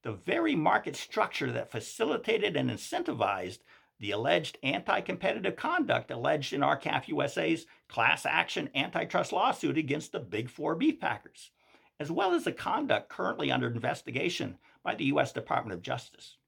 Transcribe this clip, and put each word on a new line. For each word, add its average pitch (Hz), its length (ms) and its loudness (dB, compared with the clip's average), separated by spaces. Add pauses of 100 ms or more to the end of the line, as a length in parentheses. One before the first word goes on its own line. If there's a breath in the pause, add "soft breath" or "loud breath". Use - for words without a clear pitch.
the 117 100 -4
very 320 420 0
market 156 400 4
structure - 560 0
that 117 180 -4
facilitated 214 840 0
and 131 160 2
incentivized 101 880 -2 (400 soft breath)
the 101 120 -4
alleged 147 520 2
anti-competitive 190 920 0
conduct 302 520 0
alleged 139 440 0
in 143 100 2
R 147 140 4
cap - 320 -2
U 147 120 0
S 139 160 0
A's 160 280 0 (240 soft breath)
class 131 360 2
action 156 480 0
antitrust 170 600 0
lawsuit 185 440 2
against 147 360 -2
the - 60 -4
Big 117 300 -4
Four 156 260 -2
beef 277 240 2
packers, - 520 -4 (480 soft breath)
as 147 100 -4
well 180 240 2
as 170 120 2
the 160 80 0
conduct 214 560 0
currently 151 420 -2
under 127 160 2
investigation 120 920 -2 (240 soft breath)
by 110 140 -2
the 135 100 -2
U 139 140 4
S 131 140 2
Department - 440 -2
of 90 60 -12
Justice. - 540 -8 (100)